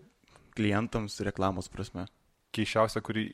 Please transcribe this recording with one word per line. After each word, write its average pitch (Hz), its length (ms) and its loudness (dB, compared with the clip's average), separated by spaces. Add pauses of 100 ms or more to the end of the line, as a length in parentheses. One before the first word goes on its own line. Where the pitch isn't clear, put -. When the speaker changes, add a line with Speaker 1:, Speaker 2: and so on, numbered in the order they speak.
(520)
Speaker 1:
klientams 107 680 0
reklamos 95 480 0
prasme? 90 380 -8 (480)
Speaker 2:
Keisčiausia, 110 500 2
kuri 110 300 0